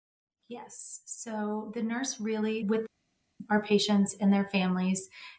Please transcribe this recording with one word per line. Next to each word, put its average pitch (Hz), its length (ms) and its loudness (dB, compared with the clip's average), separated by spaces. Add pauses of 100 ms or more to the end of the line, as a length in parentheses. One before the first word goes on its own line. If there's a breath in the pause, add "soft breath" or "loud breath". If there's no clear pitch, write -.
(480)
Yes. - 560 -10
So 214 680 0
the 233 80 -6
nurse 233 380 -4
really, 220 440 -2
with 220 220 0 (640)
our 208 100 4
patients 202 580 2
and 196 140 4
their 202 140 2
families 185 640 0 (300 loud breath)